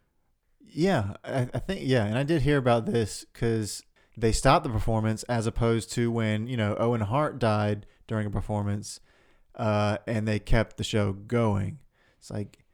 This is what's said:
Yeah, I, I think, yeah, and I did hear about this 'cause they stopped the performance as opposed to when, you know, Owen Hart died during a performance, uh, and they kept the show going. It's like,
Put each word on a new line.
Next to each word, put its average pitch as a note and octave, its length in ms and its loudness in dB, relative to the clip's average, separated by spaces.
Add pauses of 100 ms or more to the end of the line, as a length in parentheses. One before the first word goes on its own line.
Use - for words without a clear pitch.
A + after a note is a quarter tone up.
(600)
Yeah, D3 640 0
I, B2+ 300 -2
I - 60 -2
think, - 240 -6
yeah, B2+ 220 4
and A2 120 0
I C3+ 60 0
did D#3 180 0
hear D3 160 4
about A#2+ 280 4
this G#2+ 480 -2
'cause A2 500 -2 (340)
they A2+ 140 2
stopped D3 320 4
the C#3+ 60 -4
performance A2 540 0
as A#2 220 -2
opposed A2+ 480 0
to A#2 180 0
when, A2 360 -2
you B2+ 100 -4
know, G#2 220 0
Owen A#2 220 0
Hart C3 380 -2
died G#2 460 0 (220)
during G#2+ 180 -4
a G#2 60 -6
performance, G2+ 680 -4 (560)
uh, G#2 420 0 (100)
and A2 200 -2
they G#2+ 120 0
kept - 380 2
the A2 60 -6
show G2+ 300 0
going. G#2 640 -2 (400)
It's - 120 -18
like, - 320 -10 (100)